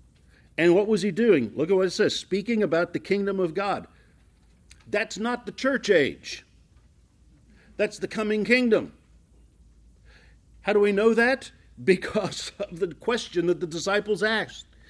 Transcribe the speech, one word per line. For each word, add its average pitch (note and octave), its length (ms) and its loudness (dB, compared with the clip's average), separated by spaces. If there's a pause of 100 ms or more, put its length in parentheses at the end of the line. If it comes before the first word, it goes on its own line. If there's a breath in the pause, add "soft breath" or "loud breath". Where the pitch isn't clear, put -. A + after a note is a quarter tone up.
(580 soft breath)
And E3+ 160 6
what G3+ 120 4
was G#3+ 160 2
he G#3 80 0
doing? D#3+ 440 4
Look D#3+ 160 -2
at G3 60 4
what F#3 100 2
it F3+ 40 -2
says, E3+ 260 0
"Speaking G#3 460 -2
about E3+ 300 0
the - 60 -4
kingdom G3 400 -2
of F3 160 -2
God." F#3+ 320 -4 (1000 soft breath)
That's G#3 300 -6
not A#3+ 280 -4
the F#3+ 60 -10
church B3+ 380 -2
age. - 540 2 (1300 soft breath)
That's - 220 -2
the F#3+ 100 -8
coming G#3+ 360 -2
kingdom. A3 480 2 (1700 soft breath)
How G3+ 100 -2
do G#3 80 4
we G3+ 120 4
know A3 220 4
that? B3 360 0 (320 soft breath)
Because F3+ 760 -2
of F#3 200 -10
the F3 160 -4
question F3 540 -4
that E3+ 120 0
the F3 60 -6
disciples F#3+ 560 -2
asked G#3+ 440 -4 (240 soft breath)